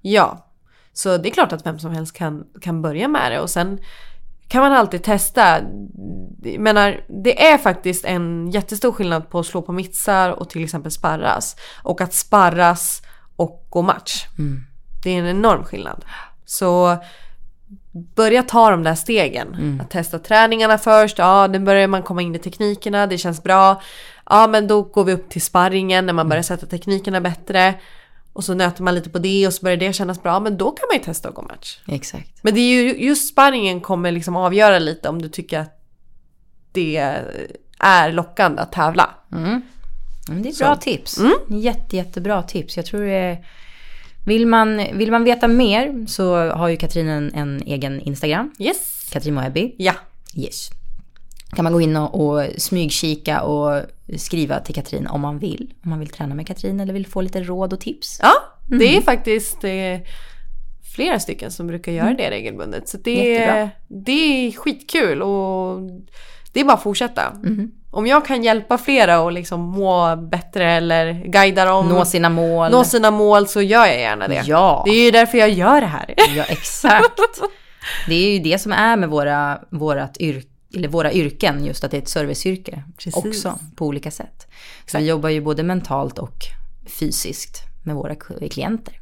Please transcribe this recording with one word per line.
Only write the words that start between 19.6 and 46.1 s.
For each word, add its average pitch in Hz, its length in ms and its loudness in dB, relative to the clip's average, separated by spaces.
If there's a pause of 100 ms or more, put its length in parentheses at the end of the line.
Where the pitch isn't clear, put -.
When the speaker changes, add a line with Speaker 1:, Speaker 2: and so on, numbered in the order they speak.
Speaker 1:
Att - 100 -12
testa 165 280 -6
träningarna 220 580 4
först. 214 400 6
Ja, 190 300 6
nu 190 120 0
börjar 196 280 4
man 190 160 -2
komma 180 180 -6
in 170 140 -4
i 165 40 -8
teknikerna. 202 680 -2
Det 185 100 -4
känns 170 260 -6
bra. 190 380 6 (480)
Ja, 220 180 8
men 214 200 2
då 208 140 4
går 202 220 0
vi 185 100 2
upp 185 160 -6
till 165 120 -6
sparringen 185 640 2
när 180 80 -2
man 160 160 0
börjar 156 80 2
Speaker 2:
Mm. 170 60 -2
Speaker 1:
sätta 180 220 -6
teknikerna 190 560 -4
bättre. 185 520 2 (600)
Och 190 100 -10
så 180 100 -4
nöter 180 300 0
man 180 120 2
lite 165 140 -4
på 180 100 -6
det 190 280 2
och 180 60 -2
så - 100 -10
börjar 180 140 0
det 185 160 -2
kännas 180 300 -6
bra. 185 160 0
Men 208 180 -2
då 208 140 -2
kan 392 200 -8
man 415 60 2
ju - 60 -2
testa - 260 -10
att - 60 -16
gå - 60 -16
match. - 460 -16
Speaker 2:
Exakt. - 420 -10 (120)
Speaker 1:
Men 220 140 2
det 233 40 4
är 247 240 6
ju, 254 220 0
just 285 220 2
sparringen 226 540 2
kommer, 175 300 -2
liksom, 170 240 -4
avgöra 185 440 6
lite 160 300 -4
om 165 120 -6
du 160 80 -10
tycker 170 300 -8
att 156 160 -10 (960)
det 156 440 -2 (640)
är 175 320 6
lockande 170 500 0
att - 100 -6
tävla. 165 380 2 (220)
Speaker 2:
Mm. 180 300 -4 (680)
Men 170 140 -6
det 262 60 -6
är 302 40 -10
Speaker 1:
Så. 269 100 -2
Speaker 2:
bra 285 120 4
tips. - 440 -6
Speaker 1:
Mm. 254 140 6 (280)
Speaker 2:
Jätte, - 360 -2
jättebra 180 460 -4
tips. 180 340 -8
Jag 170 80 -6
tror 208 160 -6
det 202 120 -4
är, 180 320 -4 (800)
vill 226 220 4
man, 220 300 4 (160)
vill 214 180 0
man 233 120 2
veta 240 240 2
mer 240 600 2
så 180 280 0 (140)